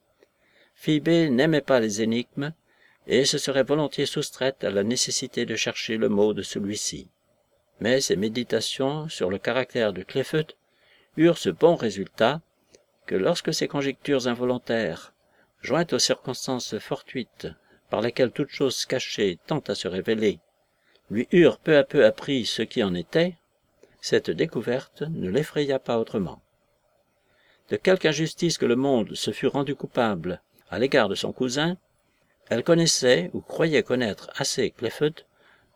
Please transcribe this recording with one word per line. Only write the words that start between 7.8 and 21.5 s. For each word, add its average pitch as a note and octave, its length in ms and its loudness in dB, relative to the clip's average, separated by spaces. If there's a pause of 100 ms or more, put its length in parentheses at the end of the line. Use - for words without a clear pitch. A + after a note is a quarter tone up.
Mais B2 200 2
ses G2+ 160 0
méditations B2 920 -2
sur F#2 220 -4
le G2 80 -4
caractère A#2+ 560 -2
de F#2 80 -10
Clifford D#3 520 -4 (640)
eurent E3 220 4
ce - 100 -4
bon D#3 260 4
résultat A2 680 0 (640)
que - 80 -4
lorsque - 380 0
ces - 140 -2
conjectures C#3 600 -2
involontaires, A#2+ 840 -2 (480)
jointes D#3+ 320 -2
aux B2+ 40 2
circonstances B2+ 800 -4
fortuites - 720 -10 (400)
par G#2 140 -2
lesquelles A#2+ 280 0
toute C#3+ 200 -4
chose - 340 -2
cachée G#2 600 -2
tend D3+ 200 -2
à G2+ 80 -2
se - 140 -6
révéler, G2 500 0 (720)
lui A2+ 220 -2
eurent E3+ 260 8